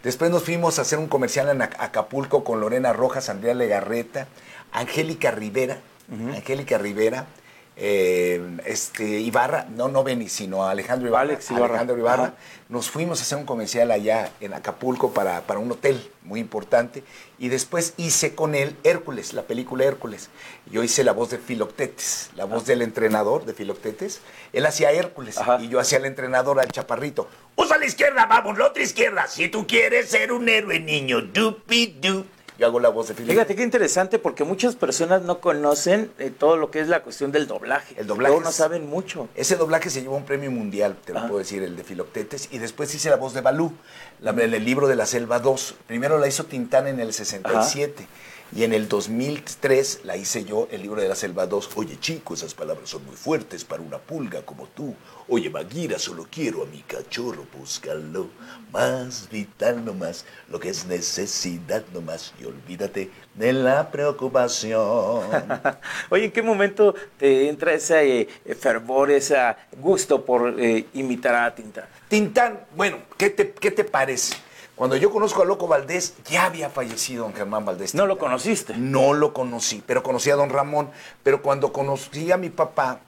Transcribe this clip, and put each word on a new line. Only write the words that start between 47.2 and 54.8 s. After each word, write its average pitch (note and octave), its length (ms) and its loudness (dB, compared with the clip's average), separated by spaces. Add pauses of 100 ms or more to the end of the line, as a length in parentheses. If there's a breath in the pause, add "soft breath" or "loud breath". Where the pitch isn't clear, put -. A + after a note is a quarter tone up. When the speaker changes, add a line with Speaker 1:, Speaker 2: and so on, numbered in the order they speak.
Speaker 1:
y - 20 6
siete, C#3+ 420 -2
Speaker 2:
Ajá. - 520 -18
Speaker 1:
y A2+ 60 4
en A2+ 100 2
el G#2+ 140 2
dos G2+ 200 0
mil C#3 360 -2 (160)
tres C3+ 440 4
la F2+ 140 -8
hice G2 260 -4
yo, G#2 280 -2
el G2+ 100 -8
libro G#2 180 -6
de F#2+ 100 2
la F#2+ 60 0
Selva F#2 300 -4
dos. G2 300 -2
"Oye, C#2+ 240 -6
chico, - 340 -6
esas D#2 220 -10
palabras D#2 340 -8
son C#2+ 160 -12
muy C2 100 -18
fuertes A2 500 -4
para D#2+ 180 -10
una D2 160 -12
pulga B2 420 -8
como C#2+ 240 -16
tú. C#3+ 300 -12 (340 loud breath)